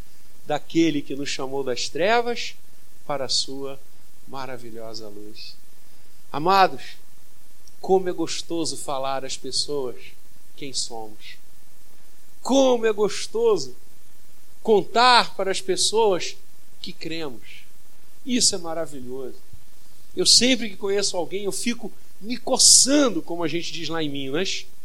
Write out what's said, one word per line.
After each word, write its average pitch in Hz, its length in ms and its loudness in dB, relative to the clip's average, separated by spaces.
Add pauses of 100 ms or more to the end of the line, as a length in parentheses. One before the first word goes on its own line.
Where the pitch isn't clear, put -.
(460)
daquele 151 560 2
que 143 140 -2
nos 139 140 -2
chamou 135 340 -2
das 123 260 0
trevas 233 680 0 (500)
para 139 200 0
a 117 40 -2
sua 135 500 -2 (480)
maravilhosa 113 800 -4
luz. 104 480 -4 (760)
Amados, 170 500 4 (1000)
como 185 300 2
é - 20 0
gostoso 165 680 -2
falar 135 460 -2
às 131 140 -4
pessoas 131 600 -2 (580)
quem 139 180 -4
somos. - 640 -4 (1040)
Como 247 440 4
é 220 60 4
gostoso 214 840 2 (880)
contar 226 720 6
para 190 160 0
as 185 100 0
pessoas 196 720 2 (460)
que 180 100 -4
cremos. 160 720 -4 (600)
Isso 240 300 2
é - 20 0
maravilhoso. 139 760 -2 (800)
Eu 180 100 2
sempre 226 440 4
que 190 80 -6
conheço 196 400 0
alguém, 175 260 -2
eu 190 80 -2
fico 226 400 -2 (280)
me 220 180 -4
coçando, 262 840 6
como 170 220 -2
a 160 40 2
gente 165 240 0
diz 156 180 -4
lá 165 120 0
em 147 80 0
Minas, 139 560 0 (200)